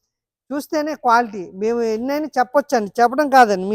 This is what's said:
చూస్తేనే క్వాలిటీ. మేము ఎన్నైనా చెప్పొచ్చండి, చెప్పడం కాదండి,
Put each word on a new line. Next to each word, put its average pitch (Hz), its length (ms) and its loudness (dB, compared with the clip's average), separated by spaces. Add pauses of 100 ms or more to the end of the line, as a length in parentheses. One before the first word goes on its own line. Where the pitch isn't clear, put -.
(500)
చూస్తేనే 302 420 -4 (120)
క్వాలిటీ. 226 400 2 (180)
మేము 233 180 -2 (160)
ఎన్నైనా 285 320 -4 (100)
చెప్పొచ్చండి, 247 600 0
చెప్పడం 262 380 2
కాదండి, 202 380 4